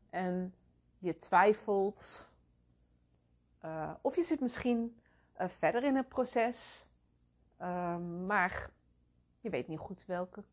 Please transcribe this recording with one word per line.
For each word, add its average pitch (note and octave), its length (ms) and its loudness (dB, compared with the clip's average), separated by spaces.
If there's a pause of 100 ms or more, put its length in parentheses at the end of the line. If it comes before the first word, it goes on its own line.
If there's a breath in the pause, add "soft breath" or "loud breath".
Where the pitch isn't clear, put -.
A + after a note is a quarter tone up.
en F#3 460 -4 (420)
je E3+ 200 -4
twijfelt, G3+ 1120 2 (1300)
eh, D#3+ 420 -6
of C4+ 140 0
je E4+ 80 4
zit D#4+ 160 2
misschien, A#3+ 600 0 (340 soft breath)
eh, - 140 -4
verder F3+ 360 2
in C#4 120 4
het C4 140 0
proces, - 760 -2 (720)
ehm, F3 680 -4
maar F#3+ 460 0 (720)
je A3+ 80 -6
weet B2 180 -2
niet D#3 120 -6
goed - 260 -12
welke F3+ 480 -6